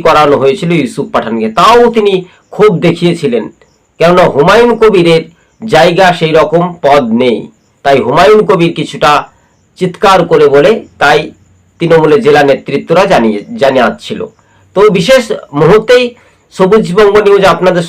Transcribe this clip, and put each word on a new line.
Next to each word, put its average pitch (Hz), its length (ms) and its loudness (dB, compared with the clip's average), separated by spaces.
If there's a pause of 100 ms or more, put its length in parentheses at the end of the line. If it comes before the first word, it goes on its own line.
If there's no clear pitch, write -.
করানো 151 360 2
হয়েছিল 139 300 -2
ইউসুফ 135 420 -4
পাঠানকে, 113 340 -4 (100)
তাও 233 220 2 (160)
তিনি 202 180 0 (360)
ক্ষোভ 208 220 2 (140)
দেখিয়েছিলেন, 165 580 -2 (560)
কেননা 175 240 2 (100)
হুমায়ুন 208 420 2
কবিরের 175 460 2 (380)
জায়গা 165 520 0
সেই 165 200 -4
রকম 160 300 0 (200)
পদ 143 300 2
নেই। 117 260 0 (460)
তাই 139 160 2
হুমায়ুন 175 460 2
কবির 165 280 0
কিছুটা 147 380 -4 (680)
চিৎকার 185 480 0
করে 151 220 2
বলে, 143 220 2 (280)
তাই 147 200 0 (600)
তৃণমূলের 156 420 2
জেলা 147 200 2
নেতৃত্বরা 143 640 -2
জানিয়ে, 117 320 -2 (220)
জানাচ্ছিল। 120 600 -2 (560)
তো 185 40 0 (100)
বিশেষ 190 320 0 (300)
মুহূর্তেই 214 520 2 (500)
সবুজবঙ্গ 196 600 0 (120)
নিউজ 196 180 2
আপনাদের 175 440 0